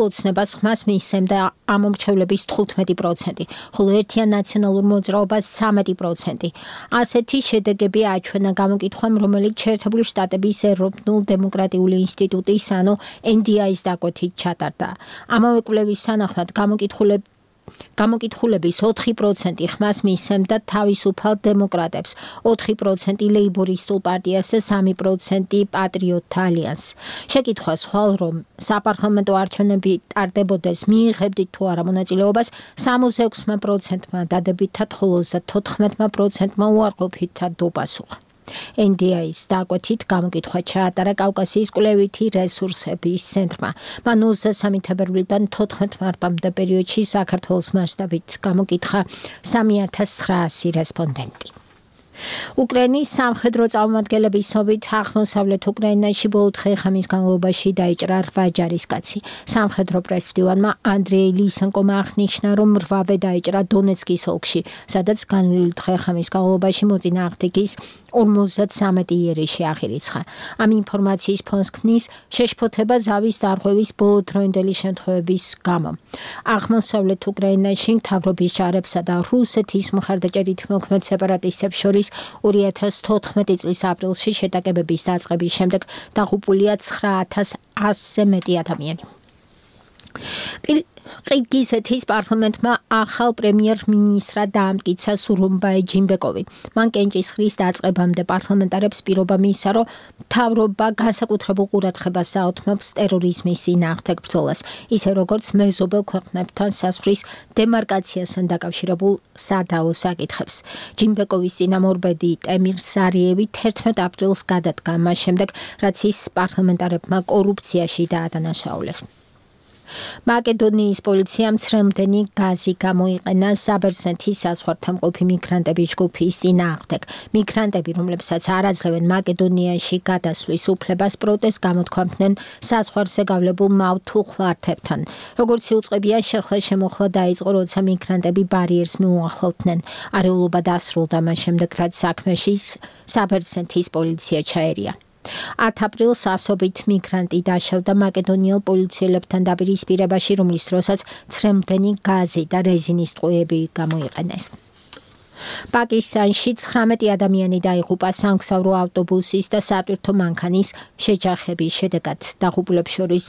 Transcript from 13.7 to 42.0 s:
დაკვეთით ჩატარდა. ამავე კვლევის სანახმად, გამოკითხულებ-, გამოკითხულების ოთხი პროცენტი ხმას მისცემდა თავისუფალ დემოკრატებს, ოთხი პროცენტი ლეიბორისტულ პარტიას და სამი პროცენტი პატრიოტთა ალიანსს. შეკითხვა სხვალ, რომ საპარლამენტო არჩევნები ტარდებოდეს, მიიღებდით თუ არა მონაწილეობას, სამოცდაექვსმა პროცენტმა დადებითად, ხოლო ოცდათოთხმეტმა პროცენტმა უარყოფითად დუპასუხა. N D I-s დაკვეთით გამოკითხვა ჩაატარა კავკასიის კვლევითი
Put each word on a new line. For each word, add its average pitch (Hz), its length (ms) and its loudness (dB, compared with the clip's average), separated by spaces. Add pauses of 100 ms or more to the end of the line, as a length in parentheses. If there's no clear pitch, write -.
დაკვეთით 175 560 -4
ჩატარდა. 170 500 -4 (380)
ამავე 233 400 4
კვლევის 208 400 0
სანახმად, 196 480 -2
გამოკითხულებ-, 202 720 0 (680)
გამოკითხულების 220 840 0 (120)
ოთხი 226 280 0
პროცენტი 196 560 0
ხმას 208 320 0
მისცემდა 196 520 0 (160)
თავისუფალ 208 600 2 (120)
დემოკრატებს, 185 680 0 (400)
ოთხი 220 300 0
პროცენტი 196 520 0
ლეიბორისტულ 190 760 2
პარტიას 185 460 0
და 226 60 4 (100)
სამი 190 320 2
პროცენტი 190 580 0 (140)
პატრიოტთა 185 760 -2
ალიანსს. 160 460 -2 (380)
შეკითხვა 240 400 0 (100)
სხვალ, 208 260 0 (120)
რომ 165 140 -2 (320)
საპარლამენტო 208 760 0
არჩევნები 196 520 2 (200)
ტარდებოდეს, 185 680 0 (120)
მიიღებდით 208 640 2
თუ - 60 -6 (100)
არა 170 180 0
მონაწილეობას, 190 580 2 (360)
სამოცდაექვსმა 240 720 0 (100)
პროცენტმა 185 540 -2 (140)
დადებითად, 185 640 0
ხოლო 190 260 2
ოცდათოთხმეტმა 208 920 -2
პროცენტმა 202 500 0 (120)
უარყოფითად 185 760 -2 (100)
დუპასუხა. - 560 -4 (580)
N 214 240 4
D 185 160 2
I-s 165 320 -4
დაკვეთით 185 560 -2
გამოკითხვა 175 560 -2 (100)
ჩაატარა 190 460 0
კავკასიის 196 580 0
კვლევითი 214 520 2 (120)